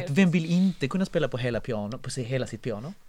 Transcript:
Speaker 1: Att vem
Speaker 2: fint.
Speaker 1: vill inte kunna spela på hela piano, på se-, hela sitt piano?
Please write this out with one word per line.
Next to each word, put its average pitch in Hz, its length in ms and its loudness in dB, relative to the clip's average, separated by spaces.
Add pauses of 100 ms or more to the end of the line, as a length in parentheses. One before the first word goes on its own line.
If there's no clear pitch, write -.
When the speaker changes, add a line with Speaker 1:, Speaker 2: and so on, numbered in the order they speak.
Speaker 1:
Att 180 60 -6
vem 139 60 -2
Speaker 2:
fint. 175 200 6
Speaker 1:
vill 160 100 2
inte 175 420 2
kunna 190 180 0
spela 156 220 0
på 120 100 -2
hela 120 220 -2
piano, 107 380 -6
på - 120 -10
se-, 131 140 -4
hela 127 240 -2
sitt 107 140 -10
piano? 123 320 -6 (160)